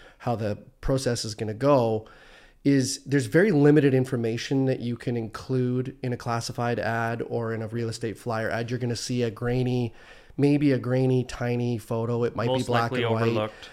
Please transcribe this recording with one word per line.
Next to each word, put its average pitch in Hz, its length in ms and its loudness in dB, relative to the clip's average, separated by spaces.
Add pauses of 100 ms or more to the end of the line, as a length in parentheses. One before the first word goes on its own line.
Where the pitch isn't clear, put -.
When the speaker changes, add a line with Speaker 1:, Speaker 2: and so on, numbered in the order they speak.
(200)
Speaker 1:
how 120 180 -2
the 104 200 -4 (220)
process 131 460 -2
is 107 100 -10
gonna 107 180 -6
go, 117 540 2 (560)
is 135 420 2
there's 135 200 0
very 165 260 4
limited 147 420 6
information 127 720 0
that 131 140 0
you 120 160 -4
can 120 220 -6
include 127 840 -4
in 123 100 -2
a 120 40 -6
classified 120 640 -4
ad 113 480 -2
or 117 260 -4
in 110 100 -6
a 110 40 -8
real 117 220 -4
estate 110 280 -6
flyer 113 320 -4
ad. 113 200 -4
You're 123 100 -4
gonna 120 160 -2
see 123 280 -2
a 117 80 -2
grainy, 123 640 0 (440)
maybe 143 340 4
a 127 80 2
grainy, 127 440 2
tiny 120 560 -2
photo. 117 440 -2
It 107 120 0
might 113 120 -2
Speaker 2:
Most 127 120 2
Speaker 1:
be 127 60 -2
black 117 260 0
Speaker 2:
likely 123 120 -2
Speaker 1:
and 113 100 2
white. 113 100 2
Speaker 2:
overlooked. 113 500 -2